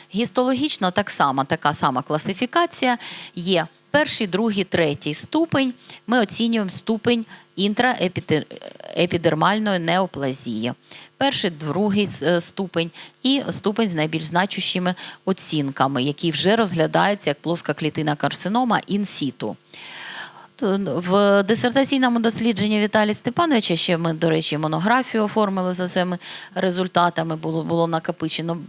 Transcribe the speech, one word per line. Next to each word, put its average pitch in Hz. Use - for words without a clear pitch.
Гістологічно 247
так 202
само, 139
така 147
сама 131
класифікація 240
є. 170
Перший, 285
другий, 202
третій 151
ступень. 277
Ми 240
оцінюємо 226
ступень 226
інтраепідер-, 190
епідермальної 175
неоплазії. 135
Перший, 269
другий 180
с-, -
е, 170
ступень 170
і 269
ступень 208
з 175
найбільш 156
значущими 180
оцінками, 139
які 147
вже 190
розглядаються 175
як 143
плоска 160
клітина 151
карцинома 214
інсіто. 151
В 196
дисертаційному 247
дослідженні 214
Віталія 208
Степановича, 247
ще 165
ми, 165
до 160
речі, 160
монографію 208
оформили 190
за 180
цими 180
результатами, 175
було, 160
було 170
накопичено 165